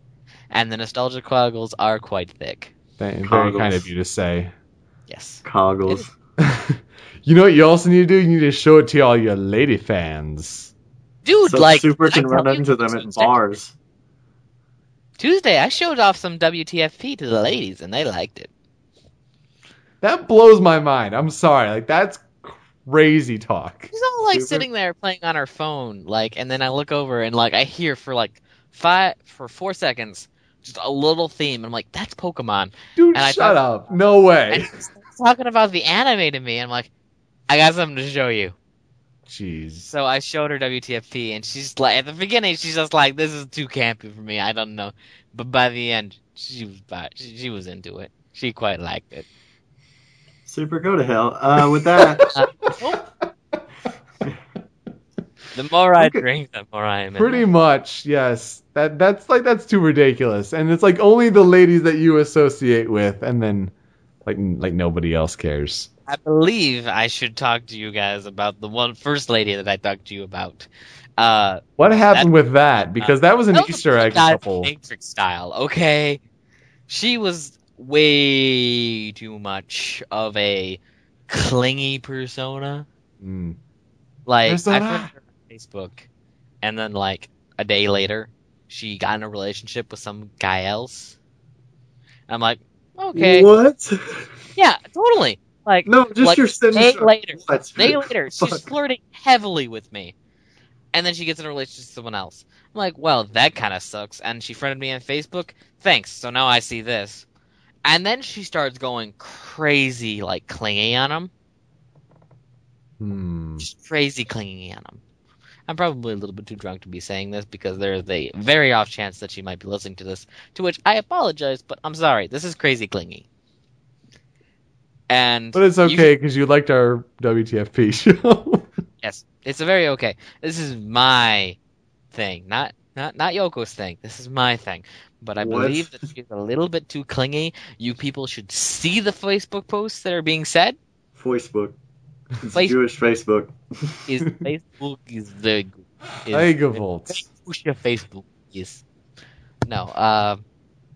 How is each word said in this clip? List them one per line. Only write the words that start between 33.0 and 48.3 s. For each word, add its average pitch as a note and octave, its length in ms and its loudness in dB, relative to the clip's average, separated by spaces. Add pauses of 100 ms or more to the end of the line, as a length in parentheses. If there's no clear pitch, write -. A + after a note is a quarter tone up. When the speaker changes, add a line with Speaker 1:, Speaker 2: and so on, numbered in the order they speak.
Speaker 1:
And C4+ 80 4
I C4+ 60 4
Speaker 2:
shut G#3 240 4
Speaker 1:
thought - 20 6
Speaker 2:
up. B2 340 0
No G3+ 300 6
way. D#3 320 6
Speaker 1:
And E3+ 100 -4
she's - 260 -18 (280)
talking B3 300 2
about A3 240 2
the F3 120 -4
anime F#3+ 500 0
to C3+ 60 -8
me. A#2+ 200 -6
I'm B2 100 -8
like, A#2+ 220 -8 (580)
"I C#3+ 80 4
got D#3+ 160 6
something D#3+ 220 -4
to C3+ 140 -8
show C3+ 180 -2
you." G2+ 260 -4 (760)
Speaker 2:
Jeez. D#2+ 440 -12
Speaker 1:
So C3+ 340 -8
I C3 140 -2
showed D3 320 -6
her C#3+ 80 -6
W B2+ 220 -6
T B2 140 -10
F A2+ 140 -12
P, A#2 240 -8
and A2 120 -12
she's C#3 340 -12
like, B2+ 180 2
at C3 80 -2
the D3+ 80 -12
beginning, G3 440 -2
she's D#3+ 180 -10
just D#3 180 -4
like, C#3 220 2
"This D#3 160 -4
is D3 160 -12
too C#3+ 220 -10
campy A2+ 440 -6
for G#2+ 80 -20
me. G#2+ 200 -8
I G#2 100 -4
don't A2 240 -10
know." G2+ 160 -12 (420)
But A#2+ 180 -14
by B2+ 180 2
the A#2+ 220 -6
end, G#2+ 260 -6 (160)
she B2 320 -16
was F#2+ 160 -20
bi-, F2 340 -14
she, A#2 220 -20
she B2+ 120 -12
was G2 180 -14
into F#2 320 -18
it. G2 120 -18 (220)